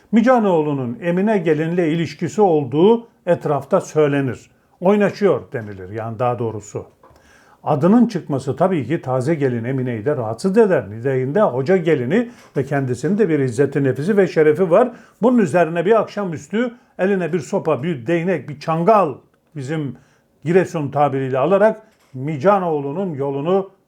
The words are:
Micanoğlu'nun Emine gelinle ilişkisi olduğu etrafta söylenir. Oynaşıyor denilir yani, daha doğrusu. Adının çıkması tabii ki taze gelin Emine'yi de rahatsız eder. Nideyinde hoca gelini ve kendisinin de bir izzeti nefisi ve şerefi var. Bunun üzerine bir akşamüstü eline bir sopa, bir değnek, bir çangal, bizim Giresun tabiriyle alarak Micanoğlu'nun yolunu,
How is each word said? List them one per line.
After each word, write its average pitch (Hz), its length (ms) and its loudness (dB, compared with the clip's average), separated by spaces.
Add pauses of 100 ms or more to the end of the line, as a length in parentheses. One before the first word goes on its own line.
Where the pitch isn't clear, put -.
(120)
Micanoğlu'nun 175 920 2
Emine 185 360 0
gelinle 165 540 0
ilişkisi 170 480 -4
olduğu 170 680 2 (200)
etrafta 151 540 0
söylenir. 143 680 -2 (300)
Oynaşıyor 196 720 0
denilir 104 380 -10
yani, 110 280 -8
daha 123 200 0
doğrusu. 110 480 -8 (800)
Adının 175 420 4
çıkması 147 500 -4
tabii 170 300 0
ki 147 160 -4
taze 127 320 -2
gelin 127 300 -2
Emine'yi 123 400 -4
de 147 120 -2
rahatsız 127 420 -2
eder. 165 320 2
Nideyinde 131 520 -2
hoca 135 340 2
gelini 165 540 0 (260)
ve 139 80 0
kendisinin 139 540 -2
de 214 100 2
bir 151 100 2
izzeti 139 460 0
nefisi 147 320 0
ve 190 100 4
şerefi 160 440 2
var. 233 220 4 (300)
Bunun 240 160 4
üzerine 170 480 2
bir 220 140 4
akşamüstü 208 720 -4 (240)
eline 185 340 -2
bir 175 80 -2
sopa, 156 420 -2
bir 143 240 -6
değnek, 165 420 -2
bir 147 120 -14
çangal, 170 540 2 (420)
bizim 139 400 -6 (480)
Giresun 165 460 0
tabiriyle 135 480 0
alarak 196 440 2 (320)
Micanoğlu'nun 156 1000 -2
yolunu, 143 560 -2 (180)